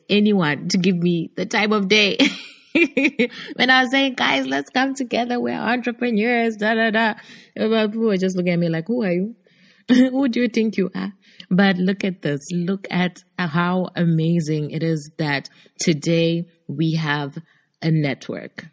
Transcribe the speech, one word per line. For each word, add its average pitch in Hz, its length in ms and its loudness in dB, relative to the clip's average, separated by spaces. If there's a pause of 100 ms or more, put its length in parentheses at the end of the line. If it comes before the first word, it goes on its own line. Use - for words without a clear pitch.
anyone 185 600 2
to 196 80 0
give 180 200 2
me 170 380 0
the 185 100 -4
time 214 260 0
of 208 160 0
day. 208 300 4 (560)
<laughs> - 20 2 (800)
When 247 140 0
I 262 140 6
was 247 80 -2
saying, 269 240 0
"Guys, 262 320 0
let's 269 220 -4
come 269 260 0
together. 240 440 -4
We're 240 140 -4
entrepreneurs, 233 1040 -2
da, 214 180 0
da, 226 160 0
da." 220 220 2 (420)
People 220 460 0
were 214 160 2
just 185 180 0
looking 180 180 0
at 170 60 0
me 170 80 0
like, 165 200 -4
"Who 240 160 -2
are 180 80 0
you? 190 240 -2 (280)
<laughs> - 260 -20
Who 254 400 4
do 233 120 0
you 247 80 2
think 220 280 -2
you 185 160 0
are?" 190 200 -8 (380)
But 190 260 4
look 190 260 0
at 185 200 -4
this. 147 160 -2 (120)
Look 175 380 -4
at 175 320 -2 (160)
how 175 580 0
amazing 160 760 0
it 151 100 -4
is 156 380 -2
that 143 300 -2 (300)
today 165 680 0 (200)
we 156 260 -2
have 147 440 -2 (440)
a 165 100 0
network. 139 800 -4